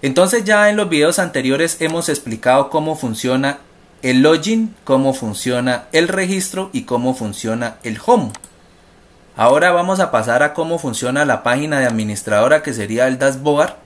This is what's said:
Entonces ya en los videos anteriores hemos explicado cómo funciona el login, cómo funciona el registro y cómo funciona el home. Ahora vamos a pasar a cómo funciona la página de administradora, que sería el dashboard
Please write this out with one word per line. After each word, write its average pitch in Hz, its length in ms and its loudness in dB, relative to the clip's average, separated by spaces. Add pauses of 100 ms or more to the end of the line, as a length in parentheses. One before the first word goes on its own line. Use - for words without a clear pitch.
Entonces 240 420 2
ya 208 260 4
en 208 60 0
los 208 140 -2
videos 156 300 2
anteriores 135 600 -2
hemos 160 300 -2
explicado 131 600 0
cómo 156 260 -2
funciona 131 640 -2 (420)
el 127 200 2
login, 185 640 2
cómo 135 300 2
funciona 123 800 -4
el 165 140 2
registro 190 680 -4
y 127 100 -4
cómo 127 320 -2
funciona 113 680 -6
el 113 220 -8
home. 185 260 2 (1040)
Ahora 147 360 4
vamos 180 280 0
a 185 120 0
pasar 117 320 2
a 147 100 0
cómo 165 260 -4
funciona 131 460 -2
la 127 180 0
página 139 360 0
de 131 60 2
administradora, 110 760 0
que 143 120 -6
sería 110 340 0
el 127 100 -2
dashboard 139 580 0 (100)